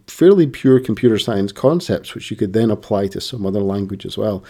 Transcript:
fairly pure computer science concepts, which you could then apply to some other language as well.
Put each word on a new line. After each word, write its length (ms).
fairly 400
pure 340
computer 380
science 340
concepts, 640
which 160
you 60
could 180
then 160
apply 380
to 120
some 260
other 140
language 440
as 140
well. 320